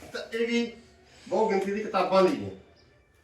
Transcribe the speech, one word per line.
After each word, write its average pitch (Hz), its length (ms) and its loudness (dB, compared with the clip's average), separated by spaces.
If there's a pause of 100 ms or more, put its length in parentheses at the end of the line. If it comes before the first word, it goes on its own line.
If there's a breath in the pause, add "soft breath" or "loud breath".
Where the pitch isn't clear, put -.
(120)
ਤਾਂ - 260 -10
ਇਹ 233 80 0
ਵੀ 233 260 0 (560)
ਬਹੁ 220 200 2
ਗਿਣਤੀ 190 240 0
ਦੀ 214 80 -2
ਕਿਤਾਬਾਂ 190 420 2
ਦੀ 156 140 4
ਨੇ। 101 140 -8 (720)